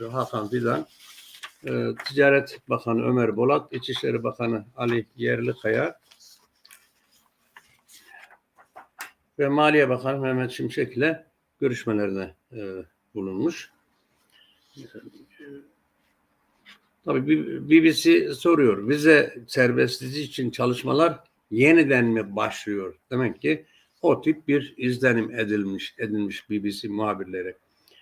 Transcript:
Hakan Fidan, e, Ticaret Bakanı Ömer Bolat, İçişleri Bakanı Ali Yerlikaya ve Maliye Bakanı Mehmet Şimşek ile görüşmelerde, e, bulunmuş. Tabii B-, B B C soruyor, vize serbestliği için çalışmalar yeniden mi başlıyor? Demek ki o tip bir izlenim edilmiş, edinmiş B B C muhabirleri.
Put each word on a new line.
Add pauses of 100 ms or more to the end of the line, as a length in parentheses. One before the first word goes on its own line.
Hakan
Fidan, (800)
e, (160)
Ticaret (100)
Bakanı
Ömer
Bolat,
İçişleri
Bakanı (100)
Ali (100)
Yerlikaya (3500)
ve
Maliye
Bakanı
Mehmet
Şimşek
ile (340)
görüşmelerde, (180)
e, (540)
bulunmuş. (3250)
Tabii
B-,
B
B
C
soruyor,
vize (100)
serbestliği
için
çalışmalar (320)
yeniden
mi
başlıyor? (160)
Demek
ki (360)
o
tip
bir
izlenim
edilmiş,
edinmiş
B
B
C
muhabirleri. (460)